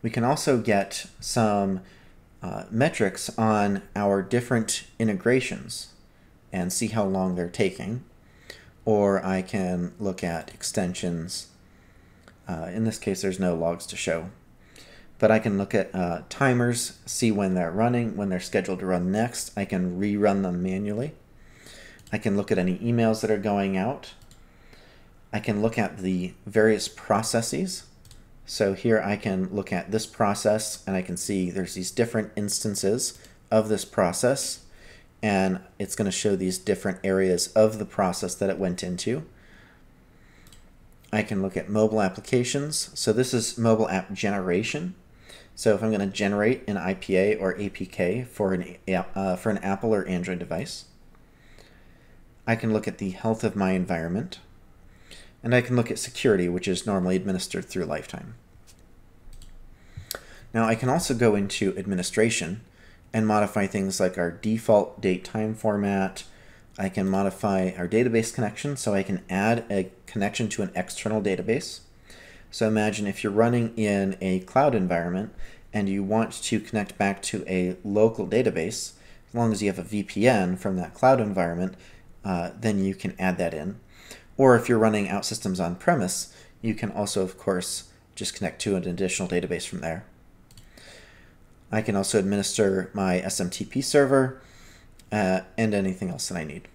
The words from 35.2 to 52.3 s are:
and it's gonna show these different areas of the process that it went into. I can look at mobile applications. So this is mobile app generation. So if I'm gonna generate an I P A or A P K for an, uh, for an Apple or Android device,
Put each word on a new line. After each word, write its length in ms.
and 380
it's 160
gonna 160
show 240
these 220
different 480
areas 440
of 300
the 60
process 520
that 120
it 100
went 240
into. 440
I 100
can 200
look 160
at 100
mobile 320
applications. 920
So 180
this 220
is 240
mobile 320
app 240
generation. 800
So 200
if 80
I'm 80
gonna 160
generate 600
an 120
I 160
P 240
A 160
or 240
A 100
P 160
K 400
for 300
an, 220
uh, 480
for 140
an 80
Apple 360
or 120
Android 320
device, 480